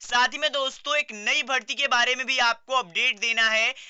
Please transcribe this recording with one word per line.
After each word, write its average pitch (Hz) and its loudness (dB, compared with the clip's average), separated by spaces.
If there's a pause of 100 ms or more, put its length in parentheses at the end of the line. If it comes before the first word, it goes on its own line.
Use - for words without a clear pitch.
साथ 247 2
ही 277 -6
में 294 0
दोस्तों, 277 -2
एक 294 -2
नई 247 -2
भर्ती 254 -2
के 277 0
बारे 247 2
में 254 -6
भी 262 -2
आपको 233 0
अपडेट 220 0
देना 226 2
है, 226 2 (160)